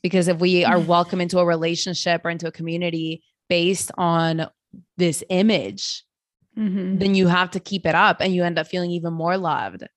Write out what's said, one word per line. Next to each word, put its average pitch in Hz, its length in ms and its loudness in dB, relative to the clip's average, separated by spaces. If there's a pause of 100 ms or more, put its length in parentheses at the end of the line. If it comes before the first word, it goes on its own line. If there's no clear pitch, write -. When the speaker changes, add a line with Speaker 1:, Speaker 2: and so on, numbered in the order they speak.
Speaker 1:
Because 180 280 2
if 170 100 0
we 180 240 4
are 175 140 4
Speaker 2:
Mm. 160 100 2
Speaker 1:
welcome 175 320 2
into 180 200 0
a 175 60 4
relationship 170 760 -2
or 170 60 -4
into 170 180 -8
a 165 40 -6
community 165 720 -6 (260)
based 175 480 0
on 165 500 0 (500)
this 175 320 0
image, 185 760 0 (540)
Speaker 2:
Mm-hmm. 190 420 -2
Speaker 1:
then 196 160 2
you 185 120 4
have 180 240 2
to 196 80 -6
keep 190 280 -8
it 160 80 2
up 185 260 4
and 185 120 0
you 180 100 2
end 175 160 0
up 160 80 -4
feeling 180 240 -4
even 170 200 -4
more 165 280 -2
loved. 120 440 -4 (140)